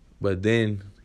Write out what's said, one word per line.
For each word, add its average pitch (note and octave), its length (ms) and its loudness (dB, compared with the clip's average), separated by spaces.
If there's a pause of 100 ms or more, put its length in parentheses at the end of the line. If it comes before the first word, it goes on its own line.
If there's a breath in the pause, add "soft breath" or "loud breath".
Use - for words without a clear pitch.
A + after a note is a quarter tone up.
(200)
but F#2+ 220 -2
then G#2+ 420 2 (200)